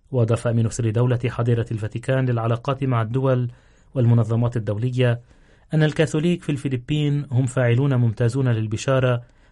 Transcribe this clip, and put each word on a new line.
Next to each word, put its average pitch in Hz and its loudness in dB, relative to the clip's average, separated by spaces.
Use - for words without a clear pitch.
وأضاف 120 2
أمين 113 2
سر 113 -2
دولة 120 0
حضيرة 117 0
الفاتيكان 120 -4
للعلاقات 120 -2
مع 123 0
الدول 123 0
والمنظمات 117 2
الدولية 117 -2
أن 156 4
الكاثوليك 156 0
في - -4
الفلبين 143 -2
هم 127 2
فاعلون 127 2
ممتازون 120 0
للبشارة 120 0